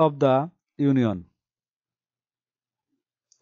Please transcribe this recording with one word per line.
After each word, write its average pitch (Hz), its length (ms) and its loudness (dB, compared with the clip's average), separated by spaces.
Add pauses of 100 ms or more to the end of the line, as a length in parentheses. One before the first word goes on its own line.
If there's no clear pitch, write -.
of 151 60 2 (120)
the 131 120 2 (560)
Union। 117 260 0 (2250)